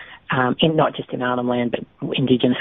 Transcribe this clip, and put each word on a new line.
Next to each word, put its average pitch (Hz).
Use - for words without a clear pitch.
um, 123
in, 160
not 147
just -
in 123
Arnhem 123
Land, 120
but -
Indigenous 127